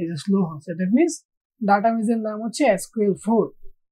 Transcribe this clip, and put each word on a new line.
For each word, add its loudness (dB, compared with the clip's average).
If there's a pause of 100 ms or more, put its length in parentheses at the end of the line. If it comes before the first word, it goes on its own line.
এই -4
যে -6
স্লো 0
হচ্ছে, -6
that -4
means 4 (520)
ডাটাবেসের 2
নাম -6
হচ্ছে -2
এসকিউএল 2
ফোর। 0 (460)